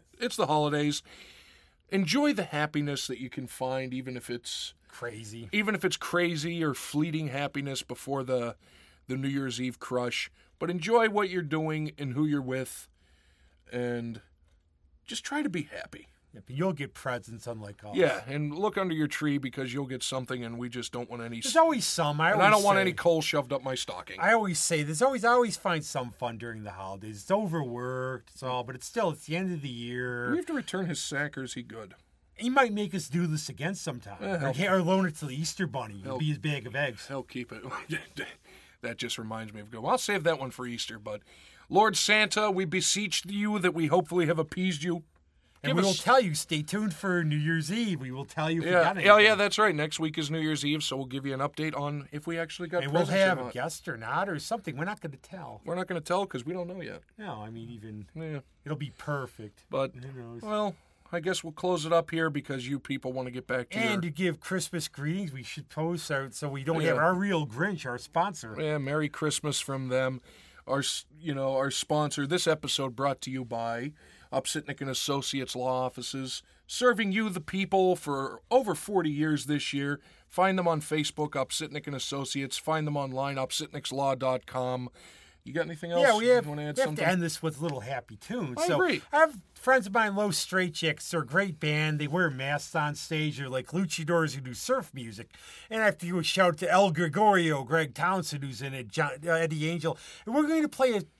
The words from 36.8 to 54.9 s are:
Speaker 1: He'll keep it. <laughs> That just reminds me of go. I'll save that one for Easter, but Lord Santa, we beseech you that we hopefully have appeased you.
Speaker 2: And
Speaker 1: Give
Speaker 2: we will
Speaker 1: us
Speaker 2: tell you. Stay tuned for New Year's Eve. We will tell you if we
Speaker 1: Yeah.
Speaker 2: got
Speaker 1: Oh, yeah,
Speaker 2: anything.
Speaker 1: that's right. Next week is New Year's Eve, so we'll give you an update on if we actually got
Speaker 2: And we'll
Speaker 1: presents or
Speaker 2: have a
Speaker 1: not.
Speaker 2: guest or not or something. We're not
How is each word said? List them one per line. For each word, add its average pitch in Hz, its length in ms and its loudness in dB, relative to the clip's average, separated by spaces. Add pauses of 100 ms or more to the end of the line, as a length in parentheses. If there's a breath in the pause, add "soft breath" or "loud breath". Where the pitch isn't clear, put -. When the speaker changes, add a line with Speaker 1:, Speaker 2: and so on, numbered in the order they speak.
Speaker 1:
He'll 139 160 -6
keep - 300 -8
it. 110 100 -14 (240)
<laughs> - 400 -8 (540 loud breath)
That 113 140 -6
just - 220 -6
reminds 110 360 -8
me 107 60 -12
of 104 120 -16
go. 113 140 -8
I'll 226 120 4
save 202 260 0
that 160 160 2
one 131 120 -6
for 127 140 -8
Easter, 117 340 -6
but 104 200 -8 (480 loud breath)
Lord 196 300 6
Santa, 214 520 4
we 190 140 2
beseech 190 600 0
you 208 340 0
that 180 140 4
we 160 140 2
hopefully 170 400 4
have 160 120 2
appeased 160 440 -2
you. 170 200 -2 (580 soft breath)
Speaker 2:
And 147 100 -2
Speaker 1:
Give 175 40 4
Speaker 2:
we 185 80 6
will 196 60 6
Speaker 1:
us - 120 0
Speaker 2:
tell 254 200 8
you. 170 120 2
Stay 151 300 -2
tuned 202 300 -2
for 180 320 0
New 147 100 2
Year's 156 380 0
Eve. 214 260 0
We 131 120 -8
will 131 120 -8
tell 156 260 -2
you 165 120 2
if - 60 -2
we 180 40 2
Speaker 1:
Yeah. 175 120 8
Speaker 2:
got 190 140 4
Speaker 1:
Oh, 165 40 -2
yeah, 202 140 12
Speaker 2:
anything. 214 240 8
Speaker 1:
that's 202 200 2
right. 202 160 4
Next 151 240 -2
week 160 180 0
is 151 140 -2
New 160 80 0
Year's 156 240 0
Eve, 151 180 0
so 135 140 -4
we'll 135 120 -4
give 135 180 -6
you 135 80 -2
an 131 80 -2
update 151 360 -2
on 143 360 -4
if 147 120 -8
we 165 140 -4
actually 165 300 -6
got 170 140 0
Speaker 2:
And 143 100 -2
we'll 175 80 4
Speaker 1:
presents 175 200 4
or 190 60 6
Speaker 2:
have 170 120 2
a 127 40 -6
Speaker 1:
not. 117 100 -8
Speaker 2:
guest 131 360 -6
or 120 80 -6
not 143 320 -2
or 156 100 -4
something. 175 380 -6
We're 160 80 -4
not 202 160 -8